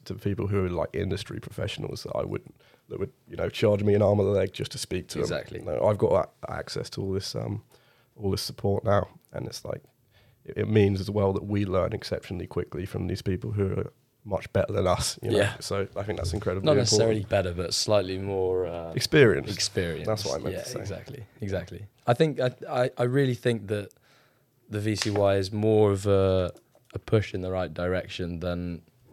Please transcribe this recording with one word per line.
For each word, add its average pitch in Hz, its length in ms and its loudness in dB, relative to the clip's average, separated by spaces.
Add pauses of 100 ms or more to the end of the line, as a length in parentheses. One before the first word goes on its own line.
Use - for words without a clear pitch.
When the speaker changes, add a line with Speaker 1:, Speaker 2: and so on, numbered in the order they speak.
Speaker 1:
to - 100 -8
people 98 320 -2
who 98 180 0
are, 90 60 -2
like, 85 240 -2
industry 92 460 -4
professionals - 640 -8
that - 100 -8
I - 100 -2
wouldn't, - 300 -8 (340)
that - 120 -8
would, 98 120 -6 (160)
you - 80 -14
know, 87 120 -2
charge 104 340 4
me 104 120 6
an 104 80 6
arm 101 180 6
and 98 80 2
a 101 40 2
leg 98 200 2
just - 200 -8
to - 60 -10
speak 92 300 -6
to - 120 -6
Speaker 2:
Exactly. - 380 -4
Speaker 1:
them. - 100 -8
You 80 120 -2
know, 82 80 4
I've 104 100 2
got 95 320 4 (160)
a-, - 60 -10
access - 380 -6
to 101 120 -6
all 95 100 -4
this, 95 220 -4
um, 107 280 -4 (540)
all 101 140 -2
this 98 120 -2
support - 420 -2
now, 101 240 4 (240)
and - 160 -8
it's - 160 -12
like, - 180 -8 (600)
it, - 140 -8
it 101 100 -2
means 101 320 6
as 98 100 -4
well 98 220 2
that 95 120 -2
we 104 200 0
learn 90 280 2
exceptionally - 540 -6
quickly 90 400 -6
from 95 220 -4
these 92 140 -4
people 98 300 -2
who 101 200 0
are - 200 -4 (340)
much 98 260 -4
better 98 200 2
than 98 140 2
us. - 360 0
You 104 100 -2
know? 101 60 2
Speaker 2:
Yeah. 101 220 2
Speaker 1:
So 98 260 -4 (100)
I 95 80 -4
think 104 140 -4
that's 90 140 -4
incredibly 95 340 -4
Speaker 2:
Not 151 100 4
necessarily 110 460 4
Speaker 1:
important. 92 320 0
Speaker 2:
better, 90 100 -4
but 85 100 -4
slightly 95 440 2
more, 92 480 0
uh, 82 280 -8
Speaker 1:
Experienced. 104 580 4
Speaker 2:
experienced. 85 540 -4
Speaker 1:
That's 107 180 -2
what 73 160 -2
I - 20 -6
meant 92 140 -4
Speaker 2:
Yeah, - 60 -8
Speaker 1:
to - 60 -12
say. - 120 -8
Speaker 2:
exactly, 101 440 -12 (160)
exactly. 95 460 -6 (200)
I 127 80 4
think 156 260 2
I, 127 100 0 (180)
I, 131 280 0
I 123 80 0
really 127 300 2
think 117 340 0
that 104 220 -4 (800)
the 104 100 -4
V 104 160 0
C 104 140 0
Y 101 260 6
is 98 160 0
more 107 400 6
of 98 140 -2
a, 95 460 4 (420)
a - 40 -10
push - 360 0
in 95 80 -6
the 92 80 -4
right 90 220 -4
direction 87 680 -4
than, 87 400 -4 (320)